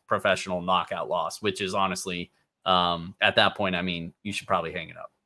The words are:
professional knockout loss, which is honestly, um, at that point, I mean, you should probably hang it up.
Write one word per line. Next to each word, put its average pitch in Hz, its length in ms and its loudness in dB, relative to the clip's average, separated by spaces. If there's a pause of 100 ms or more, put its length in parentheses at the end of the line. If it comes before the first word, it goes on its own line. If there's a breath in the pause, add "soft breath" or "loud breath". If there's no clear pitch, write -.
professional 95 560 0
knockout 87 460 0
loss, 82 340 -2
which 104 180 -2
is 95 140 -2
honestly, 92 560 -2 (360)
um, 87 540 2
at 101 160 4
that 101 200 4
point, 92 200 0
I 90 60 -2
mean, 85 400 -4
you 101 100 -8
should - 140 -6
probably 85 260 0
hang 85 160 -8
it 85 80 -16
up. - 140 -14 (160)